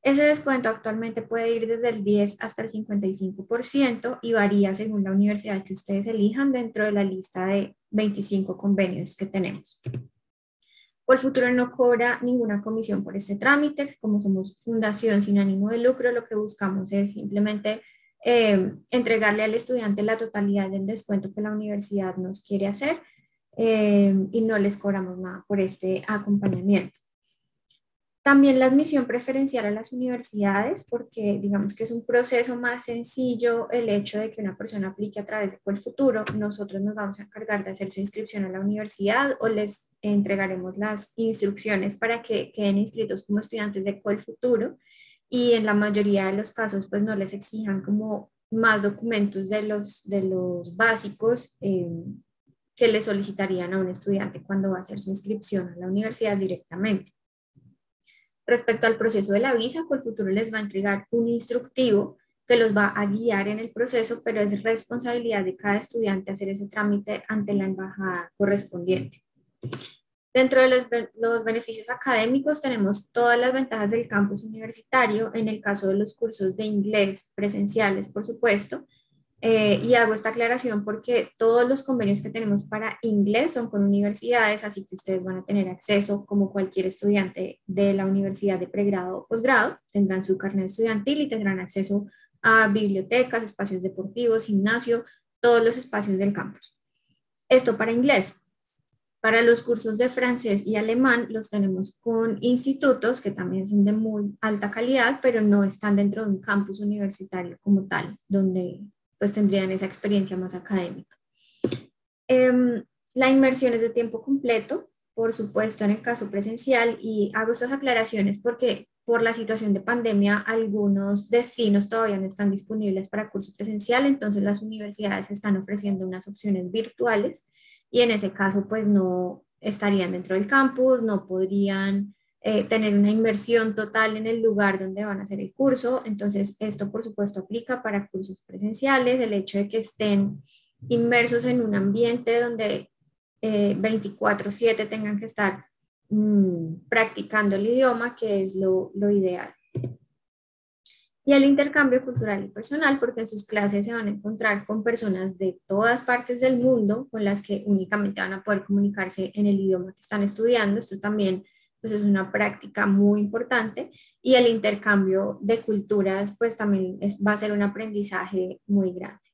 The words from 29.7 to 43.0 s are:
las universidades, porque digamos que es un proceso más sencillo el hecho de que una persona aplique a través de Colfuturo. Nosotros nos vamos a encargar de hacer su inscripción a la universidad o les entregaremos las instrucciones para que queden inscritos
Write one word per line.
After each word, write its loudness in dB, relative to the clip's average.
las -6
universidades, -2
porque -4
digamos 0
que -6
es -6
un -6
proceso 2
más -4
sencillo -2
el 0
hecho 0
de -4
que -10
una -6
persona -6
aplique -8
a -10
través -4
de -20
Colfuturo. 0
Nosotros -6
nos -4
vamos -8
a -16
encargar -6
de -10
hacer -8
su -10
inscripción -6
a -6
la -8
universidad -2
o -2
les -4
entregaremos -2
las -6
instrucciones -2
para -2
que -6
queden 0
inscritos -4